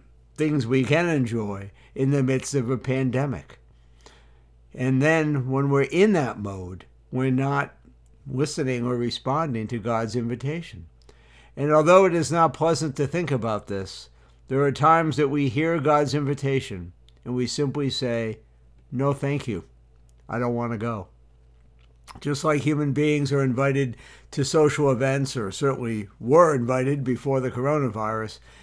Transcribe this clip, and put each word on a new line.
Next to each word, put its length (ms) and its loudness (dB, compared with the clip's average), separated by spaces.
things 320 0
we 160 4
can 260 2
enjoy 600 -2
in 160 0
the 100 2
midst 320 0
of 160 -2
a 80 -2
pandemic. 840 -4
And 300 0
then 480 2
when 220 0
we're 100 4
in 320 2
that 240 0
mode, 480 -10
we're 200 0
not 440 -2
listening 580 -2
or 100 -2
responding 760 -2
to 100 -6
God's 360 -2
invitation. 680 -6
And 160 0
although 340 8
it 80 4
is 180 0
not 220 4
pleasant 440 0
to 100 0
think 240 -2
about 340 -2
this, 440 -10
there 140 0
are 100 2
times 460 4
that 120 2
we 200 0
hear 300 0
God's 340 2
invitation 800 -4
and 80 -6
we 140 -2
simply 420 -2
say, 500 -4
"No, 220 0
thank 340 -4
you. 160 -4
I 80 -6
don't 160 -2
want 200 -4
to 40 -6
go." 300 -6
Just 220 -4
like 180 2
human 320 0
beings 400 2
are 100 2
invited 540 0
to 140 -2
social 460 4
events, 440 0
or 160 -4
certainly 560 -2
were 340 6
invited 500 0
before 360 0
the 120 -4
coronavirus, 880 -2